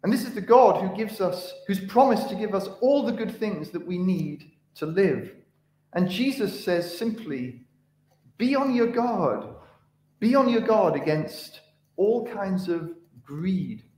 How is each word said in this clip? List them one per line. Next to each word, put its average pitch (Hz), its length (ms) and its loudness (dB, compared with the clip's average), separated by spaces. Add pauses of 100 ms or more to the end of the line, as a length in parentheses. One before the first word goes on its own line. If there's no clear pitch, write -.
And 196 100 0
this 247 120 0
is - 100 -10
the 214 60 -6
God 220 420 6
who 190 140 -4
gives 214 240 -6
us, - 320 -2 (140)
who's 190 140 -2
promised 233 480 4
to 220 60 -6
give 196 200 -4
us 190 140 -2 (120)
all 269 240 4
the 233 80 -2
good - 260 -6
things 180 320 -6
that 170 140 -8
we 180 140 -4
need 156 540 -2 (240)
to 156 100 -6
live. 160 480 0 (600)
And 180 140 2
Jesus 226 560 -2
says 175 320 -2
simply, 135 720 -6 (720)
"Be 262 180 0
on 269 200 0
your 233 140 4
guard. 202 600 0 (720)
Be 233 140 2
on 262 140 6
your 226 120 2
guard 208 340 4
against 156 680 -4 (360)
all 220 300 0
kinds 190 420 -4
of 170 240 -4 (300)
greed 156 640 -4 (140)